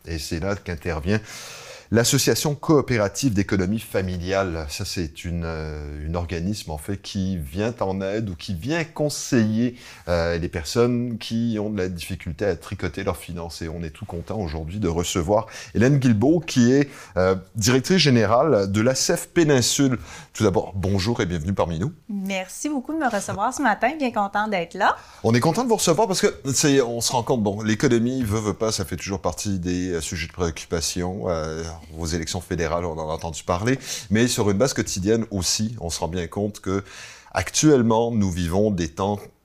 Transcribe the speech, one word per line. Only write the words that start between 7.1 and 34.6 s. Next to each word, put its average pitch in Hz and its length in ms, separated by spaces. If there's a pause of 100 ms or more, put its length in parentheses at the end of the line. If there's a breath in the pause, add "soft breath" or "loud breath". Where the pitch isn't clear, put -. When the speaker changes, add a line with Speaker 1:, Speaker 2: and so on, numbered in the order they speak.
Speaker 1:
vient 87 440
en 95 220
aide 101 280
ou 87 60
qui - 180
vient 135 300
conseiller, 120 920 (320 loud breath)
euh, 85 300
les 85 120
personnes 120 680
qui 117 420
ont 104 120
de 104 80
la 92 100
difficulté 87 560
à 95 100
tricoter - 480
leurs 95 140
finances. 85 460
Et 82 60
on 82 120
est 82 80
tout 87 160
content 92 340
aujourd'hui 80 400
de 101 80
recevoir 85 600 (260 loud breath)
Hélène 131 240
Guilbeault, 131 440
qui 120 300
est, 143 160 (300 loud breath)
euh, 92 180 (200)
directrice 127 420
générale 120 720
de 104 100
l'A 127 120
C - 240
F - 100
Péninsule. 139 720 (360 loud breath)
Tout - 100
d'abord, 101 320
bonjour 98 460
et 107 40
bienvenue 87 280
parmi 85 260
nous. 123 120 (160)
Speaker 2:
Merci 196 600
beaucoup 302 240
de 320 60
me 269 100
recevoir 202 420
ce 285 120
matin, 226 340
bien 262 140
content 208 360
d'être 180 280
là. 196 200 (280 loud breath)
Speaker 1:
On 113 100
est 123 60
content 160 240
de 254 60
vous 214 80
recevoir 180 300
parce 185 140
que 208 60 (260)
c'est, 139 280
on 117 200
se - 100
rend 120 120
compte, 123 180
bon, 104 220
l'économie, 120 580
veut, 110 180
veut 104 140
pas, 110 180
ça 98 140
fait 92 100
toujours 90 260
partie 98 360
des, 90 320
euh, 82 120
sujets 80 260
de - 60
préoccupation. 90 920
Euh, 78 360 (340)
aux 82 80
élections 82 360
fédérales, 82 440
on 78 120
en 78 120
a 80 40
entendu 80 300
parler, 107 340 (320 loud breath)
mais 110 180
sur 117 220
une 98 80
base 135 160